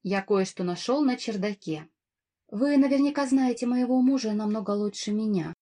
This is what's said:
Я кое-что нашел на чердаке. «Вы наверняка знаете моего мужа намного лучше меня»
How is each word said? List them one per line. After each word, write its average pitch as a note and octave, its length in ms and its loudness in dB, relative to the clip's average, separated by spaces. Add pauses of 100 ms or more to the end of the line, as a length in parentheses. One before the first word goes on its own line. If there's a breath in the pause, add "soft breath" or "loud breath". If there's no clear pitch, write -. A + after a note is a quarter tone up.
Я G3 200 -2
кое-что F#3+ 420 0
нашел A#3+ 400 -2
на B3 140 2
чердаке. G3 720 -6 (580)
«Вы C#4 300 0
наверняка C#4 500 2
знаете B3+ 380 2
моего B3 360 2
мужа B3+ 300 2
намного G#3 400 -2
лучше G#3 400 -2
меня» G3+ 500 -2